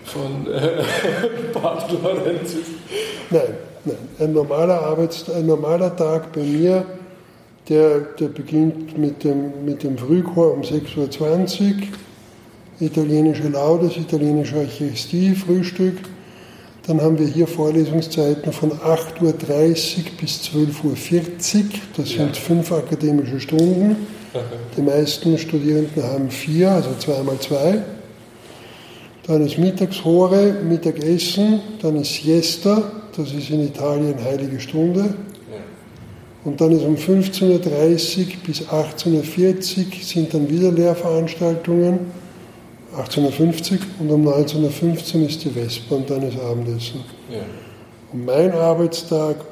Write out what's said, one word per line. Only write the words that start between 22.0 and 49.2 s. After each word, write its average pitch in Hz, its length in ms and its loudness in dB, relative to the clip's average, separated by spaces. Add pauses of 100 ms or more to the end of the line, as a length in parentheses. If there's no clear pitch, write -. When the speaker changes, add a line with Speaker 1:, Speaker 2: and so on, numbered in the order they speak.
Speaker 1:
Ja. - 60 -2
Speaker 2:
sind 147 200 0
fünf 170 360 0
akademische 143 680 0
Stunden. 180 680 2 (280)
Speaker 1:
Okay. 123 100 -4 (340)
Speaker 2:
Die - 40 0
meisten 147 560 2
Studierenden 151 680 0
haben 135 260 -2
vier, 160 420 2
also 151 180 2 (100)
zwei 135 240 -2
mal 135 160 -2
zwei. 156 420 2 (1400)
Dann 156 180 4
ist - 140 -2
Mittagshore, 185 1000 4 (100)
Mittagessen, 165 960 2 (200)
dann 156 140 0
ist 143 180 -2
Siesta, 185 760 2 (260)
das 143 140 -4
ist 143 180 -6
in 151 160 2
Italien 147 580 0
heilige 135 360 -4
Stunde. 170 400 0
Speaker 1:
Ja. - 580 -4 (840)
Speaker 2:
Und 143 180 -2
dann 160 120 6
ist 156 100 4
um 151 140 2
fünfzehn 190 540 2
Uhr 175 80 4
dreißig 165 840 0
bis 156 260 -6
achtzehn 156 460 0
Uhr 147 80 2
vierzig 185 840 0
sind 160 280 -2
dann 147 160 2
wieder 180 220 4
Lehrveranstaltungen, 170 1300 2 (960)
achtzehn 143 300 -2
Uhr 135 60 2
fünfzig, 165 500 0 (180)
und 156 120 0
um 151 120 4
neunzehn 147 400 2
Uhr 147 60 2
fünfzehn 165 560 0
ist 147 180 -6
die 151 60 -2
Vesper 120 460 -4
und 135 140 -2
dann 135 120 -2
ist 127 180 -4
Abendessen. 120 600 -6 (280)
Speaker 1:
Ja. 113 100 -8 (760)
Speaker 2:
Und 123 120 -6
mein 151 280 4
Arbeitstag 165 840 0 (140)